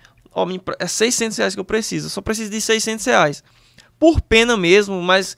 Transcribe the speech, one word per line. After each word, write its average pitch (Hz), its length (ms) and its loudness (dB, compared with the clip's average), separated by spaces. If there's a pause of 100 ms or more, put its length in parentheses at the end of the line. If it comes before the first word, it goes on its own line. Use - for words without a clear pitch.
(320)
"Ó, 185 120 -2
me 185 120 -6
empre-, - 240 -8
é 175 80 -6
seiscentos 226 500 -2
reais 196 160 -2
que 202 60 -10
eu 185 40 -6
preciso, 190 420 -4
eu 160 40 -10
só 202 100 -8
preciso 220 300 -6
de 214 100 -6
seiscentos 220 460 -2
reais." 180 380 2 (520)
Por 320 240 4
pena 233 360 4
mesmo, 190 440 2
mas, 185 380 0